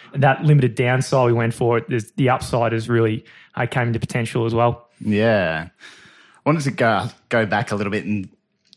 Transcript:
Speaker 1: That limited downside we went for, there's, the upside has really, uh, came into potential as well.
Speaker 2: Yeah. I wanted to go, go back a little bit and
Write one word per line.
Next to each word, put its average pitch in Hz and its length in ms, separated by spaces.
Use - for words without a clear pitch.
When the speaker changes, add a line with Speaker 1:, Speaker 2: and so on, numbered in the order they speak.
Speaker 1:
That 135 300
limited 139 280
downside 127 540
we 120 60
went 117 200
for, 117 280
there's, 113 320
the 127 160
upside 120 420
has 113 160
really, 113 380
uh, 127 100
came 120 220
into 113 120
potential 117 460
as 113 100
well. 120 320
Speaker 2:
Yeah. 101 680
I - 840
wanted 156 140
to 135 80
go, 110 380
go 113 180
back 107 280
a - 20
little 101 160
bit 95 140
and 98 240